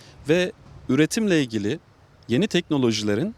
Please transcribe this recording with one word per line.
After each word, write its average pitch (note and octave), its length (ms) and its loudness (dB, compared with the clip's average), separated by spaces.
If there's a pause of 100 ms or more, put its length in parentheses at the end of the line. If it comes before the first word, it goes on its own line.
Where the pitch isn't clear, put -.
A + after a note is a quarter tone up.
(300)
ve F3+ 220 2 (380)
üretimle D#3 520 2
ilgili A2+ 380 -2 (480)
yeni C#3+ 200 0
teknolojilerin B2 920 0